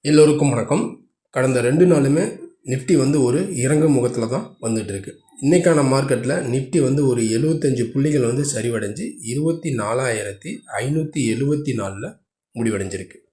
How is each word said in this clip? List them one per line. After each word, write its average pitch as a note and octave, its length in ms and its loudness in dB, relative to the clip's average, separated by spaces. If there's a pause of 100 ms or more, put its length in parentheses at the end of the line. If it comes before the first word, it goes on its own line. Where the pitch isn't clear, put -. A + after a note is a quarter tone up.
எல்லோருக்கும் D3+ 440 6
வணக்கம். C#3 300 0 (520)
கடந்த B2+ 320 0
ரெண்டு D#3+ 240 4
நாளுமே D3 340 4 (460)
Nifty C3 300 0
வந்து C#3+ 260 2
ஒரு B2 120 2 (240)
இறங்கு D3+ 320 2
முகத்துல B2 380 0
தான் - 120 -4 (200)
வந்துட்டு G#2+ 300 -2
இருக்கு. G2 180 -10 (320)
இன்னைக்கான E3 480 4
மார்க்கெட்ல C3+ 420 0 (180)
Nifty C3+ 320 0
வந்து C#3 260 2
ஒரு A#2+ 120 0 (140)
எழுபத்தஞ்சு C#3 560 0
புள்ளிகள் C#3 360 0
வந்து C#3 240 -2
சரிவடைஞ்சு A2+ 520 -6 (260)
இருபத்தி D#3+ 400 -2 (100)
நாலாயிரத்தி G#2+ 680 -4 (320)
ஐநூத்தி D3+ 380 -4 (120)
எழுபத்தி C#3+ 480 -2
நாலுல G2 280 -8 (500)
முடிவடைஞ்சிருக்கு. G2 600 -6 (140)